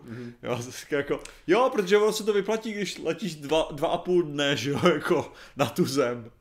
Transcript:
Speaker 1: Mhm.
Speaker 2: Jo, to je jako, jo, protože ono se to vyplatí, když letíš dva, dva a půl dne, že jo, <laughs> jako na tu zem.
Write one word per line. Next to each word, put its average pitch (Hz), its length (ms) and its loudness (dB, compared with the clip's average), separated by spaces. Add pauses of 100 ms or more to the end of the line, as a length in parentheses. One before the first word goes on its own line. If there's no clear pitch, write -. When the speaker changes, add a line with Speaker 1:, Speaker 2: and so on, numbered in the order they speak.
Speaker 1:
Mhm. 120 400 -14
Speaker 2:
Jo, 120 140 -4
to 120 140 -6 (200)
je 147 60 0
jako, 143 240 -2 (260)
jo, 240 260 4
protože 202 260 4
ono 208 140 4
se 214 120 -4
to 214 80 2
vyplatí, 214 400 -2
když 202 260 -6
letíš 165 360 -4
dva, 151 360 0
dva 147 180 -2
a 170 100 0
půl 180 240 2
dne, 143 340 0
že 120 140 -2
jo, 131 160 -2
<laughs> 170 80 6
jako - 380 0 (240)
na 135 100 2
tu - 180 0
zem. 123 460 0 (100)